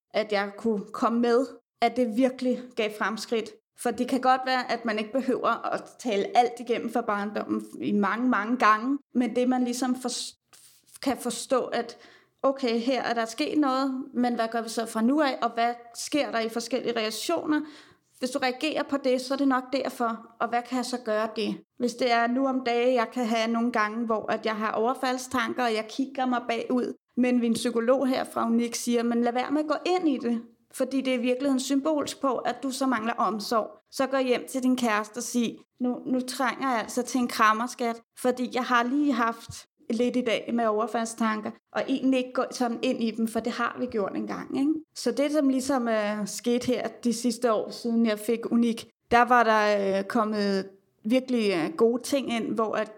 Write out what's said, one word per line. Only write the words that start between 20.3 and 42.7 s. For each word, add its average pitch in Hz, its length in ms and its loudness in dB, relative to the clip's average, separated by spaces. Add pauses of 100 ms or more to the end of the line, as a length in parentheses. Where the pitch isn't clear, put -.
og 226 80 0
hvad 240 200 0
kan 254 80 -4
jeg 247 100 0
så 247 180 -4
gøre 220 320 0
det? 208 180 -2 (240)
Hvis 240 160 0
det 247 180 0
er 226 140 4
nu 254 200 0
om 262 200 0
dage, 240 280 4
jeg 226 200 2
kan 247 120 0
have 226 260 0
nogle 233 200 0
gange, 220 340 0
hvor 220 260 -2
at 214 140 -4
jeg 220 100 0
har 214 160 -2
overfaldstanker, 254 920 -2
og 226 100 2
jeg 220 140 -2
kigger 262 380 -4
mig 247 220 0
bagud, 240 460 0 (220)
men 247 240 4
min 233 140 2
psykolog 233 520 2
her 254 180 2
fra 226 220 -2
Unik 233 280 2
siger, 240 280 0
"Men 240 200 2
lad 240 100 2
være 247 180 -2
med 294 100 2
at 302 80 -2
gå 294 60 0 (120)
ind 359 220 2
i 254 100 2 (100)
det, 233 120 0 (340)
fordi 262 260 0
det 262 140 0
er 254 40 2
i 226 40 -2
virkeligheden 254 380 2
symbolsk 285 600 0
på, 262 160 0
at - 260 -4
du 269 80 -4
så 262 160 -2
mangler 233 260 0
omsorg. 214 580 -2 (200)
Så 269 160 0
gå 269 120 -2
hjem 254 300 0
til 262 140 -4
din 254 140 4
kæreste 214 420 -2
og 240 40 -6
sig, 233 360 -2 (220)
nu, 247 260 -2
nu 254 140 0
trænger 254 500 -2
jeg 233 100 0
altså 226 220 -2
til 247 180 -2
en 240 80 2
krammerskat, 233 680 2 (220)
fordi 247 360 0
jeg 262 100 0
har 240 180 4
lige 285 300 2
haft 226 540 -4 (240)
lidt 240 260 0
i 254 40 2
dag 233 340 0
med 233 120 2
overfaldstanker, 226 840 -2 (220)
og 214 160 -2
egentlig 262 300 2
ikke 254 140 -2
gå 254 180 0
sådan 233 320 -2